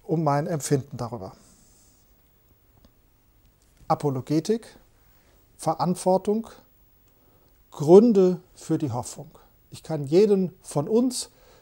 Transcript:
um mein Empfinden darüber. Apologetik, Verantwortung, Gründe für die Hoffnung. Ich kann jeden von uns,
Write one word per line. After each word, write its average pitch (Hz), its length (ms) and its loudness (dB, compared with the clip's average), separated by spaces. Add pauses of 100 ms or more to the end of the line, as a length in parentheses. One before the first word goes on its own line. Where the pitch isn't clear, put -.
um 165 220 -2
mein 147 240 0
Empfinden 143 500 -4
darüber. 113 360 -10 (2500)
Apologetik, 156 800 -4 (920)
Verantwortung, 185 920 -2 (1200)
Gründe 185 680 6 (160)
für - 220 -4
die 143 140 -4
Hoffnung. 123 380 -12 (400)
Ich - 140 -20
kann 151 220 -8
jeden 190 560 2
von - 260 -6
uns, 247 420 -2 (320)